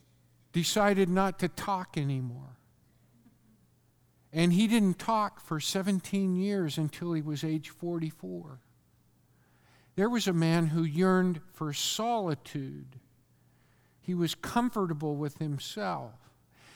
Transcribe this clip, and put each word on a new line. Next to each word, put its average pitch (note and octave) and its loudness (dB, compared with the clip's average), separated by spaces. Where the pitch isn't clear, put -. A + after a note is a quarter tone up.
decided G3 4
not F#3+ 2
to - 0
talk - -4
anymore. C3 -4
And E3+ 4
he G#3 6
didn't G3+ 4
talk G#3+ 0
for D#3 -6
seventeen F#3+ 0
years F#3 0
until E3 -2
he D#3+ -2
was D3 -6
age D#3 -4
forty-four. E3+ -8
There G3 2
was A#3 0
a F#3+ 2
man E3 4
who D#3+ 0
yearned F3+ 4
for D3+ -6
solitude. C#3+ -4
He - -6
was F3 0
comfortable F3 -2
with C#3+ -4
himself. D3+ -6